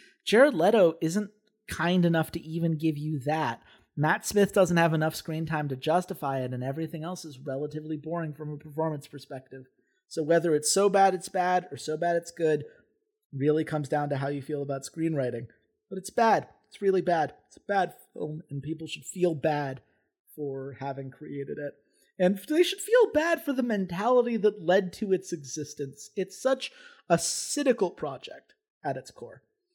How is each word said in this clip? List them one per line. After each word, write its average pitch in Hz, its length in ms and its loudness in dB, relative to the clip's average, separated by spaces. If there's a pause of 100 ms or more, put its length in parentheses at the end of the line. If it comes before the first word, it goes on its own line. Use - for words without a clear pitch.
(240)
Jared 254 300 6
Leto 180 460 6
isn't 190 300 -2 (380)
kind 175 360 2
enough 165 280 2
to 170 80 -6
even 165 380 -2
give 156 180 0
you 151 300 -4
that. 147 340 -2 (360)
Matt 160 280 0
Smith 202 300 2
doesn't 175 220 4
have 165 180 4
enough 156 220 0
screen 160 280 -6
time 151 240 -4
to 135 80 -4
justify 151 640 0
it, 127 140 -4
and 123 100 -6
everything 156 380 -6
else 175 220 -10
is 139 160 -16
relatively 147 560 -6
boring 156 360 -6
from 151 200 -10
a 147 40 -8
performance 151 500 -4
perspective. 135 600 -14 (420)
So 160 140 -4
whether 160 320 4
it's 151 160 0
so 196 180 4
bad 196 260 6
it's 175 160 -8
bad 180 400 2
or 135 80 -12
so 156 180 -4
bad 170 200 0
it's 165 140 -4
good 156 340 0 (720)
really 151 300 2
comes 151 240 -4
down 147 220 0
to 139 80 -2
how 139 100 -2
you 143 140 -4
feel 143 200 -6
about 135 220 -6
screenwriting. 135 600 -2 (440)
But 190 80 -8
it's 180 120 -12
bad. 214 380 4 (200)
It's - 140 -12
really 190 200 4
bad. 160 300 0 (160)
It's - 80 -20
a - 100 -20
bad 190 280 0 (200)
film, 156 360 -8
and 143 120 -8
people 156 240 -8
should 147 200 -12
feel 175 280 0
bad 147 460 -2 (560)
for 135 440 -8
having 135 300 -8
created 143 480 -10
it. 147 140 -8 (460)
And 190 200 2 (100)
they 311 140 2
should 359 180 0
feel 453 320 4
bad 330 300 0
for 285 120 -4
the 254 80 0
mentality 226 760 2
that 202 260 2
led 180 300 4
to 196 180 -2
its - 200 0
existence. 143 840 -10
It's 190 260 -6
such 262 320 -2 (360)
a 170 100 6
cynical 247 720 0
project - 640 -12 (300)
at 139 140 -2
its - 120 -14
core. - 320 -18 (320)